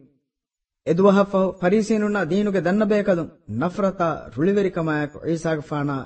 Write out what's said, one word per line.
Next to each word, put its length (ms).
ಎದುವಹ 360
ಫ-, 300
ಫರೀಸೀನುನ್ನ 720
ದೀನುಗೆ 360
ದನ್ನ 240
ಬೇಕಲುನ್ 460
ನಫ್ರತ 520
ರುಳಿವೆರಿ 420
ಕಮಾಯಕು 560
ಈಸಾಗ 340
ಫಾಣ 280